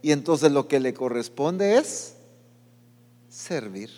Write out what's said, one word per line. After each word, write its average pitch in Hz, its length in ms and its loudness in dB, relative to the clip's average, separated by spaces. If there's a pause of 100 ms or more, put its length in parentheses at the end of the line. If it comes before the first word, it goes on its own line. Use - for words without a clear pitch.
y 151 100 2
entonces 147 400 2
lo 139 160 2
que 139 100 4
le 131 160 0
corresponde 151 840 0
es - 360 -4 (1120)
servir 107 680 -10